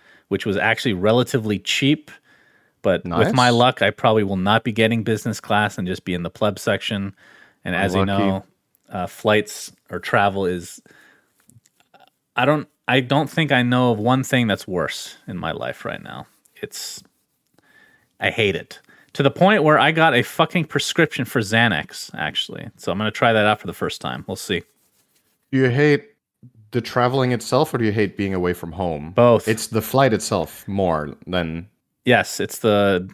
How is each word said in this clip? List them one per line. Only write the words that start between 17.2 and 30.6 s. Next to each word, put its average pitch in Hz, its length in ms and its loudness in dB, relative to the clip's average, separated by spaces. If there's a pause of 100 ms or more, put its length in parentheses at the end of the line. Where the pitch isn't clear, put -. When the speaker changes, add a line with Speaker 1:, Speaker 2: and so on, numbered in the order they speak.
Speaker 1:
I 101 100 0
hate 101 240 0
it. - 260 -12 (340)
To - 80 -4
the 139 80 4
point 190 320 4
where 151 160 6
I 143 140 4
got 160 220 4
a 123 80 4
fucking 160 440 0
prescription - 580 -2
for - 160 -2
Xanax, 104 720 0
actually. - 640 -8
So - 160 -6
I'm 95 60 -4
gonna 107 140 -2
try 120 200 2
that 107 140 4
out 107 140 2
for - 60 -12
the 85 60 -8
first - 300 -6
time. 64 240 -8
We'll 92 100 -8
see. 87 260 -4 (880)
Speaker 2:
Do 135 60 2
you 131 120 4
hate 143 400 2 (640)
the 120 100 0
traveling 127 500 0
itself, 131 400 0
or 131 60 -4
do 120 80 -2
you 104 60 0
hate 104 260 -2
being 98 160 -2
away 90 180 0
from 85 200 -8
home? 82 400 -6
Speaker 1:
Both. 120 360 4
Speaker 2:
It's 110 200 -2
the 110 120 -2
flight 131 320 2
itself 95 560 -4